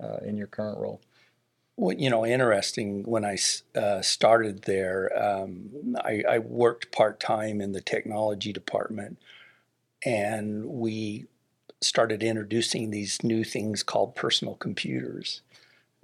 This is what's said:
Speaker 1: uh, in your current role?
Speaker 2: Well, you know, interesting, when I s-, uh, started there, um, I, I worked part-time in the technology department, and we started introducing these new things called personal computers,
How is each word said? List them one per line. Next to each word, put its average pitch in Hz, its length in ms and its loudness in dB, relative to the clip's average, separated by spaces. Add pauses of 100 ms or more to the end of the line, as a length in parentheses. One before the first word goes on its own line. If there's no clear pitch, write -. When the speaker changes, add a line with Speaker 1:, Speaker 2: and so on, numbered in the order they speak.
Speaker 1:
uh, 107 240 -6
in 104 120 -4
your 104 100 -6
current 107 320 -6
role? - 220 -6 (800)
Speaker 2:
Well, 180 160 2
you 139 140 2
know, 113 160 4
interesting, 110 800 2
when 113 200 0
I 101 120 0
s-, - 280 0 (120)
uh, 101 260 2
started 110 640 4
there, 95 520 0
um, 104 880 -2
I, 107 240 0
I 120 120 4
worked 120 520 0
part-time 107 720 0
in 98 120 -4
the 95 100 -6
technology 107 680 -2
department, 101 680 -6 (840)
and 107 600 0
we 110 640 -4 (560)
started 113 400 2
introducing 110 680 0
these 104 340 -4
new 113 220 2
things 107 380 -4
called 107 320 0
personal - 400 -2
computers, - 880 -6 (600)